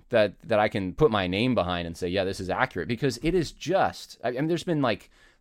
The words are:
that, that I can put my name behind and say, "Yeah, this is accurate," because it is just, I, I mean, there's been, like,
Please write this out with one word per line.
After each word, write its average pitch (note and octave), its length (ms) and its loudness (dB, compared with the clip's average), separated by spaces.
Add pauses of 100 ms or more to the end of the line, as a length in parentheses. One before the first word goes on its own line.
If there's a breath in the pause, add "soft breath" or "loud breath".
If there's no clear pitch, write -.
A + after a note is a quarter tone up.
that, G#2 240 4 (100)
that G#2 160 2
I G#2+ 100 4
can F#2+ 240 -4
put D3+ 160 4
my G2+ 160 2
name G#2+ 300 0
behind F2 320 -2
and E2 80 -8
say, F2+ 120 -4
"Yeah, F#2 160 0
this F#2+ 160 -4
is F#2 100 -6
accurate," F2+ 380 -2
because B2 360 -2
it E3 100 0
is F3+ 180 0
just, - 720 -2
I, B2 60 -2
I - 20 0
mean, C3+ 160 -2
there's E3 160 -2
been, D#3 200 0
like, A2 260 -2 (320 soft breath)